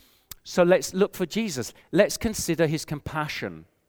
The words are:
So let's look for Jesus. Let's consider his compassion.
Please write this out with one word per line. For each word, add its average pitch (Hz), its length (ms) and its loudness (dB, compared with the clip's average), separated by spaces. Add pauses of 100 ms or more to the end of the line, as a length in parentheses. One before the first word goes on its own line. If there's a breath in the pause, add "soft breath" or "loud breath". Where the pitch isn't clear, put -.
(440 soft breath)
So - 180 2
let's 175 300 4
look 190 220 0
for 185 100 -4
Jesus. 165 480 -4 (180 soft breath)
Let's 180 280 4
consider 170 480 0
his 151 180 -2
compassion. 139 800 -8 (240)